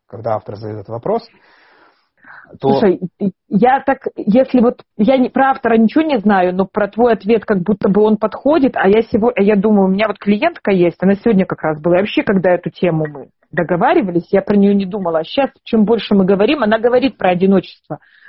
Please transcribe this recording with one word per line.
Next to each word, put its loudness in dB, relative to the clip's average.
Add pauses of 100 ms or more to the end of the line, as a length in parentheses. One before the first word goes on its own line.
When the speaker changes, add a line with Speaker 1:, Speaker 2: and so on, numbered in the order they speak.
Speaker 1:
когда -8
автор -10
задает -12
этот -18
вопрос, -6 (1400)
то 0
Speaker 2:
Слушай, 2 (200)
и-, -4 (180)
я 2
так, -4
если 0
вот, 0 (160)
я 2
не, 0
про 0
автора 0
ничего 2
не -2
знаю, 0
но 0
про -4
твой 0
ответ -2
как -2
будто -2
бы 2
он 2
подходит, -2
а -2
я 4
сего-, -2
я 2
думаю, 2
у 2
меня 0
вот -10
клиентка -2
есть, 0
она 2
сегодня 2
как -8
раз -4
была, 2
и 2
вообще, -2
когда 0
эту -2
тему -2
мы -18 (220)
договаривались, -2
я 2
про -2
нее 4
не 0
думала, -4
а -4
щас, -2 (140)
чем 0
больше 0
мы 2
говорим, 0
она 0
говорит 0
про 0
одиночество, -2 (300)